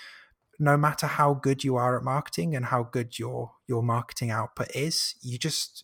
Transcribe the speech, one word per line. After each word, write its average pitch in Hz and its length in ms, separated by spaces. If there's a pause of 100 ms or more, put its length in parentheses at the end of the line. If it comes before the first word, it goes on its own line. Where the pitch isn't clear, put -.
(600)
no 147 180
matter 151 300
how 143 260
good 135 300
you 131 120
are 123 220
at 120 60
marketing 147 520
and 123 100
how 120 180
good 120 340
your, 120 360 (140)
your 120 140
marketing 117 480
output 110 460
is, 151 440
you 123 200
just, - 440